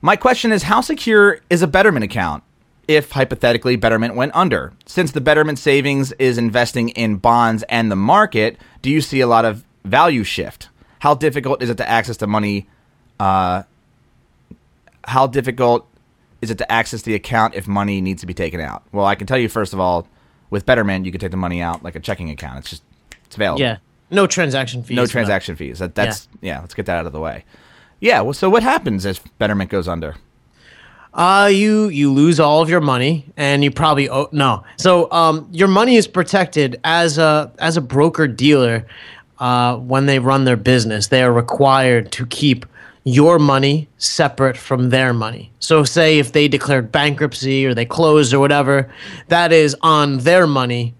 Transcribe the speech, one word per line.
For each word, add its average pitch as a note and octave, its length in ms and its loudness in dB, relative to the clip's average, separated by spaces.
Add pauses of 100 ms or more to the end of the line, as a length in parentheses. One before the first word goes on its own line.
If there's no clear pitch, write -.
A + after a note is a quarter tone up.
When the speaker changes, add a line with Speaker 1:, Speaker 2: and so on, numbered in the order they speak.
Speaker 1:
"My G3+ 140 2
question A#3+ 360 0
is, G3+ 120 0
how G#3+ 180 0
secure G#3 560 2 (100)
is E3+ 140 2
a F#3 40 0
Betterment F3 380 2
account E2+ 380 -4 (440)
if, D3+ 260 0
hypothetically, B2 640 0
Betterment A2+ 380 0
went B2+ 200 -4
under? A#2+ 400 -2 (100)
Since E3 280 -4
the D3 100 -4
Betterment D3+ 360 2
savings C#3 600 0
is B2+ 180 2
investing A#2 540 -2
in A2 260 -4
bonds A2+ 540 2
and A2+ 200 0
the G2 60 -2
market, A#2+ 640 0 (240)
do C3 80 -2
you D3+ 100 2
see C#3 200 -4
a B2+ 60 2
lot A#2 200 4
of A2 180 -4 (220)
value C3 380 2
shift? - 440 -10 (300)
How D3 160 2
difficult C3+ 480 -4
is A#2+ 80 -4
it G#2+ 80 -6
to B2 100 -6
access A2+ 300 -2
the G#2+ 80 -6
money? G#2 400 -4 (520)
Uh, F#2+ 440 0 (1400)
how C3 220 0
difficult A#2+ 600 -2 (540)
is A2 100 -8
it G2+ 80 -6
to - 120 -6
access A2+ 320 -2
the A2 120 -4
account A2 400 -2
if F#2+ 120 -10
money G2+ 340 -4
needs F#2 200 -6
to F2+ 60 -16
be F2 80 -10
taken E2+ 260 -8
out?" B1+ 220 -12 (100)
Well, G2+ 140 -2
I G2+ 80 2
can G2+ 120 -12
tell C3 120 -2
you, A#2+ 100 -2
first G#2 240 -6
of F#2+ 80 -6
all, F2+ 260 -2 (440)
with G2+ 160 -6
Betterment, G2+ 380 0
you F2+ 80 -10
can F2 80 -10
take F#2 100 -8
the F2+ 60 -8
money F2 240 -6
out E2+ 220 -8
like F2 120 -16
a D#2 60 -14
checking F2+ 300 -8
account. C#2 300 -14
It's - 100 -18
just, - 120 -20 (440)
it's - 100 -20
available. G2+ 240 -2
Speaker 2:
Yeah. A#2 180 -2 (320)
No F#3+ 160 2
transaction C3 560 -4
fees. A#2+ 140 -8
Speaker 1:
No B2 60 0
Speaker 2:
No. B2 40 0
Speaker 1:
transaction G2+ 500 -4
fees. C#2 240 -12
That, F#2 140 -8
that's, G#2 320 -4 (140)
Speaker 2:
Yeah. F2+ 140 -8
Speaker 1:
yeah, C2+ 60 -12
let's F2 140 -18
get F#2+ 120 -8
that F2 100 -4
out E2 100 -4
of D2+ 60 -12
the D#2 80 -10
way. D#2 240 -10 (560)
Yeah, G3 220 2
well, B2 100 -4
so F#3+ 160 -2
what A3 140 4
happens D3 420 -2
if G2 160 -6 (180)
Betterment G2+ 320 -2
goes F#2+ 180 -4
under? D#2+ 260 -8 (1000)
Speaker 2:
Uh, G3 400 2
you, G#3+ 360 2
you C#3+ 240 0
lose D3 280 4
all D3+ 220 4
of D#3+ 80 0
your F3 100 2
money, C#3+ 460 -2 (100)
and C#3+ 280 0
you C#3+ 60 2
probably C#3+ 380 0
owe, C3+ 220 -4
no. C3 320 0 (140)
So, F3 340 2
um, D#3+ 420 0
your F3+ 160 2
money A3+ 280 4
is G#3 100 4
protected D#3 760 -2
as E3 340 0
a, D3+ 400 2
as E3 180 -2
a F3 40 0
broker-dealer. C3 1080 2 (520)
Uh, B2 380 0
when C3 300 0
they C#3 120 2
run C3+ 260 2
their B2+ 120 2
business, A2 520 0
they C3 140 4
are B2 100 4
required B2 800 2
to B2+ 140 -8
keep B2 380 -2 (400)
your D3 340 4
money C#3+ 500 2 (100)
separate C3+ 580 -2
from B2+ 340 -2
their C3 240 2
money. A2+ 360 -8 (100)
So D#3 240 2
say D#3 340 4
if C#3 140 -2
they D3 140 4
declared C3+ 460 0
bankruptcy C3+ 720 -2
or C3 80 0
they A#2+ 140 -2
closed D3+ 480 4
or C#3 60 4
whatever, C#3 480 2 (400)
that E3+ 240 2
is D3+ 280 4
on D3 380 2
their E3+ 280 4
money B2 540 -2